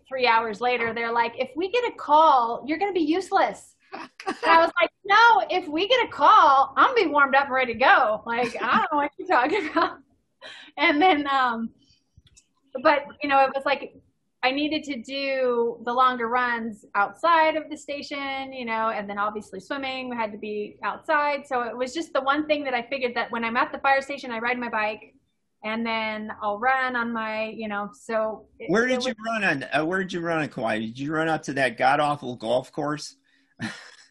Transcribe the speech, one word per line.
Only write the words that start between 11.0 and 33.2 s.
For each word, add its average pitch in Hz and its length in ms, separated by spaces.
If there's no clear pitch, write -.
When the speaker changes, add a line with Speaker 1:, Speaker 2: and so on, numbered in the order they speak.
Speaker 1:
then, 302 280
um, 247 420
but, 285 240
you 285 80
know, 269 140
it 262 100
was 269 100
like, - 300
I 254 100
needed 302 320
to 269 180
do 262 840
the 240 80
longer 247 360
runs 233 560
outside 311 640
of 302 140
the 294 60
station, 277 760
you 254 140
know, 220 240
and 202 180
then 208 100
obviously 208 420
swimming 262 520
had 226 180
to 208 80
be 208 460
outside. 294 640
So 247 160
it 233 140
was 254 180
just 320 180
the 277 80
one 285 260
thing 294 180
that 254 100
I 240 80
figured 247 340
that 214 160
when 233 120
I'm 226 120
at 302 160
the 269 60
fire 269 240
station, 269 280
I 226 80
ride 247 200
my 240 100
bike 214 460
and 226 220
then 220 440
I'll 208 160
run 262 360
on 233 180
my, 220 340
you 220 200
know, 208 260
so 220 540
it, 226 100
Speaker 2:
Where 220 140
Speaker 1:
it 254 40
Speaker 2:
did 254 160
you 247 140
Speaker 1:
was - 80
Speaker 2:
run 220 180
on, 151 200
uh, 151 100
where 185 160
did 185 120
you 175 80
run 165 220
on 135 60
Kauai? 113 320
Did 113 180
you 143 140
run 160 160
up 156 160
to 139 100
that 127 240
god-awful 135 580
golf 120 340
course? 147 460